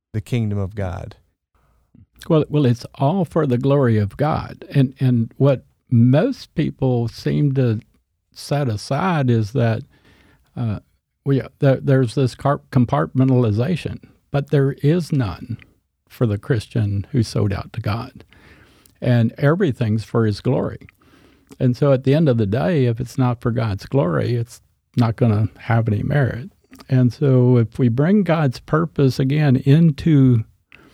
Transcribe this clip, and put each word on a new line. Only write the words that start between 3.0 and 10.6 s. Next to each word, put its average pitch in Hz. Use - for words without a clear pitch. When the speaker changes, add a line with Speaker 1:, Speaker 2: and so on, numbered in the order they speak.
Speaker 2:
for 156
the 123
glory 135
of 101
God. -
And, 131
and 123
what 135
most 131
people 131
seem 147
to 123
set 143
aside 139
is 113
that, 117
uh, 113